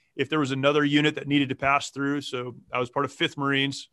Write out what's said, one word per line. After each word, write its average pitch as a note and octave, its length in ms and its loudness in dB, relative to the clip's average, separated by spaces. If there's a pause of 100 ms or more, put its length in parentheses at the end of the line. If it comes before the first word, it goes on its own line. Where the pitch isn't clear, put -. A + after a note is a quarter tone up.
(160)
If C3+ 120 -2
there D#3 100 0
was C#3 120 0
another C#3+ 340 2
unit D3 320 4
that C#3 100 -10
needed C#3+ 220 2
to B2+ 60 -4
pass C#3 360 0
through, C#3 300 -4
so B2 340 -8 (180)
I B2 60 -4
was B2 120 -2
part C#3 140 -2
of C3+ 80 -6
Fifth - 240 -4
Marines, C#3 560 -2